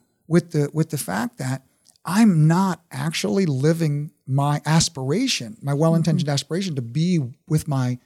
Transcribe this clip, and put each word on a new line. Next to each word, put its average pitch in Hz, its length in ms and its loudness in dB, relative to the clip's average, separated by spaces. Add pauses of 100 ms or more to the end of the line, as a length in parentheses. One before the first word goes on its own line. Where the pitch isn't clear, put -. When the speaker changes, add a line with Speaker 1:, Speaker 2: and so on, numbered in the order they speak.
(280)
Speaker 1:
with 170 240 2
the, 147 220 0
with 156 160 0
the 151 80 -6
fact 220 400 -6
that 131 260 -6 (400)
I'm 175 440 4
not 175 340 2 (100)
actually 190 540 -2
living 151 640 0 (140)
my 143 400 0
aspiration, 151 960 -2
my 139 120 -2
well-intentioned 160 540 2
Speaker 2:
Mm-hmm. 147 60 -2
Speaker 1:
aspiration 165 420 -4
to 131 60 -4
be 156 380 0 (280)
with 151 200 -2
my 127 380 -2